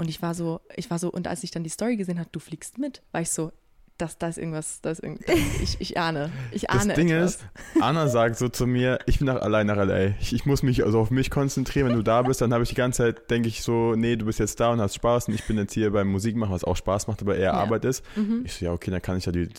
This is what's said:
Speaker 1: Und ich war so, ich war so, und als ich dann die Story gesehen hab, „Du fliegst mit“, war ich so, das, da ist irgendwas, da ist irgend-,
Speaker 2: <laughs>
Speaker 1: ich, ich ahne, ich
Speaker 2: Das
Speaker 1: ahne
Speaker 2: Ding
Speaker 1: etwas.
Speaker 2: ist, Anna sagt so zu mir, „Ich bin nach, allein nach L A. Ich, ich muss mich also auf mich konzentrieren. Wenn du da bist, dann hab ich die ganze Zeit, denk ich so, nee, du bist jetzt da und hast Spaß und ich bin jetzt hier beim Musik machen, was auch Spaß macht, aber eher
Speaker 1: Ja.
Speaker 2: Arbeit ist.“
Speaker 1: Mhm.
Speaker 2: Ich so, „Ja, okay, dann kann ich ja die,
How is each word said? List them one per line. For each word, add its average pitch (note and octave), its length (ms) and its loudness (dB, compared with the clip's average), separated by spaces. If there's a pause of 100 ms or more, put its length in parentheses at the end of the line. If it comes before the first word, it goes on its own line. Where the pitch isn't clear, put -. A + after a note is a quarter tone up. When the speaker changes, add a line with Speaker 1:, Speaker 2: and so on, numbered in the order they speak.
Speaker 1:
Und E3 80 -2
ich D#3 120 -8
war E3+ 120 -2
so, E3+ 260 -4 (160)
ich - 140 -8
war E3+ 80 -2
so, F3 120 -2
und F3+ 160 -6
als F3 160 -6
ich F3 80 -8
dann E3 140 -6
die D#3+ 60 -8
Story A#3 260 -2
gesehen F3+ 240 -4
hab, E3 120 -10
„Du E3 80 -6
fliegst - 380 -14
mit“, C4+ 240 -6 (100)
war E3 100 -2
ich E3 80 -4
so, D#3+ 200 -4 (480)
das, E3 200 -6
da E3+ 100 -4
ist E3 80 -6
irgendwas, D#3 460 -6
da D#3 80 -2
ist D#3+ 120 -6
irgend-, - 240 -10
Speaker 2:
<laughs> D4 360 2
Speaker 1:
ich, - 180 -4
ich - 160 -6
ahne, D#3+ 340 -2 (220)
ich - 160 -6
Speaker 2:
Das - 140 2
Speaker 1:
ahne G#3 100 2
Speaker 2:
Ding E3+ 160 4
Speaker 1:
etwas. E3 280 2
Speaker 2:
ist, - 80 -16 (360)
Anna D3+ 280 4
sagt A#2 280 4
so B2 140 0
zu B2 160 0
mir, B2 400 2
„Ich - 140 6
bin D3 60 2
nach, C3 140 0
allein G#2 280 4
nach G#2 100 2
L G2 120 4
A. F#2+ 300 2
Ich, - 140 -2
ich A#2 100 0
muss C#3 180 2
mich B2+ 220 2
also A2 160 4
auf A2 100 2
mich C3 200 2
konzentrieren. C3+ 580 0
Wenn A#2+ 80 4
du A2+ 60 2
da A2+ 180 4
bist, B2+ 220 2
dann A#2+ 100 2
hab A#2+ 80 4
ich B2 80 2
die - 60 -4
ganze B2+ 300 2
Zeit, - 260 0
denk A#2 160 2
ich A2 160 -4
so, A#2 320 2
nee, A#2 220 2
du G#2+ 100 -2
bist A2 120 -2
jetzt G#2 220 0
da A#2 100 4
und A#2 120 2
hast G2 140 -2
Spaß A#2+ 320 2
und A2 60 0
ich A2 120 -4
bin A2 100 0
jetzt G2+ 160 -2
hier G#2+ 200 2
beim G2+ 160 2
Musik G2+ 280 0
machen, G#2 160 -2
was F2+ 120 -2
auch F2+ 120 0
Spaß F#2+ 320 -2
macht, G#2+ 140 -4
aber G2 140 0
eher F#2 80 2
Speaker 1:
Ja. F2+ 100 2
Speaker 2:
Arbeit G#2+ 320 0
ist.“ C3 180 -2 (120)
Speaker 1:
Mhm. A3 280 -2
Speaker 2:
Ich - 120 -8
so, F2+ 100 -4
„Ja, E2+ 60 0
okay, F2 180 -4
dann F2+ 100 -2
kann F#2 160 -2
ich F2+ 80 -4
ja F2+ 80 -2
die, F2 160 0 (100)